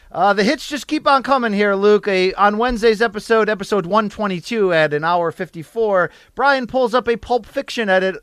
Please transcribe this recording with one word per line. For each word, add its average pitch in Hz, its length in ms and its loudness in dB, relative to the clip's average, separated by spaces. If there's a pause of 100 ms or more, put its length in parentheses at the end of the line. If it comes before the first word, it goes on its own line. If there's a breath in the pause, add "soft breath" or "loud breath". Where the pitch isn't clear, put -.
(120 soft breath)
Uh, 196 220 2
the 202 100 2
hits 277 240 -2
just 277 200 -8
keep 302 180 -4
on 269 160 4
coming 240 320 0
here, 202 200 2
Luke. 202 320 2
A, 185 280 0
on 208 240 2
Wednesday's 226 440 0
episode, 214 460 0
episode 196 380 -2
one 208 240 0
twenty-two 196 640 -2
at 156 220 2
an 147 100 -2
hour 170 280 0
fifty-four, 185 760 -2 (240 soft breath)
Brian 262 320 0
pulls 247 280 -2
up 247 140 0
a 233 80 0
Pulp 240 300 -4
Fiction 247 420 -6
edit 185 340 2